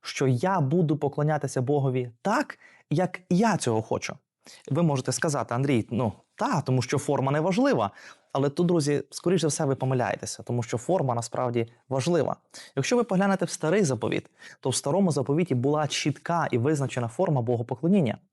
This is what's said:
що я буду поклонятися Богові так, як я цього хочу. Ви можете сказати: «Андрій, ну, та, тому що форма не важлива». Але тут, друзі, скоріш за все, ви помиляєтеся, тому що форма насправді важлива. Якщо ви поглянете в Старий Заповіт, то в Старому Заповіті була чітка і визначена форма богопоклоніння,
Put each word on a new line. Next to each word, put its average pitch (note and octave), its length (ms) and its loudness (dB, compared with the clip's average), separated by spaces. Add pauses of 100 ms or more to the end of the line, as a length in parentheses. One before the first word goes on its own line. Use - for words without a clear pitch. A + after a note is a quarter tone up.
що - 240 -2
я F3 340 2
буду D#3 360 2
поклонятися D3 680 -2
Богові B2+ 480 0 (120)
так, A#3+ 360 -2 (320)
як F3 300 0 (100)
я G3 260 4
цього A2 260 0
хочу. - 340 -6 (540)
Ви C#3+ 120 0
можете C#3 300 0
сказати: C#3+ 420 -2
«Андрій, C3 360 0
ну, A2 220 -2 (220)
та, G#3+ 260 -2
тому C3 220 0
що D3 160 -2
форма C3+ 340 0
не D3 80 0
важлива». F#3 500 2 (420)
Але C#3 180 0
тут, F3 160 0
друзі, D3 440 2
скоріш F3+ 300 0
за D#3 80 2
все, D3 160 -2
ви C3+ 100 2
помиляєтеся, B2+ 680 -2
тому A#2+ 200 -2
що A#2 160 -4
форма D3 360 0
насправді A#2 520 -2 (220)
важлива. C3+ 480 0 (400)
Якщо C#3+ 200 0
ви A#3+ 80 2
поглянете F#3+ 400 2
в E3 60 -2
Старий F#3 340 2
Заповіт, A#2 460 -2 (300)
то C3+ 100 -2
в B2 40 0
Старому F3 380 2
Заповіті C#3+ 420 0
була C#3+ 320 2
чітка D#3 640 -2
і B2 80 2
визначена B2+ 500 0
форма D#3 340 0
богопоклоніння, B2 760 0 (140)